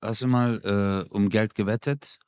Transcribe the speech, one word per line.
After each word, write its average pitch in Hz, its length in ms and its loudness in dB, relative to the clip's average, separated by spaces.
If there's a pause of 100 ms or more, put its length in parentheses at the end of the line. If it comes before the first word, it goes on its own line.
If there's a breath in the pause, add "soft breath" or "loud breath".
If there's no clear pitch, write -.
hast 113 220 -4
du 127 60 0
mal, 101 800 2
äh, - 40 -20
um 101 160 2
Geld 107 280 0
gewettet? 120 720 -4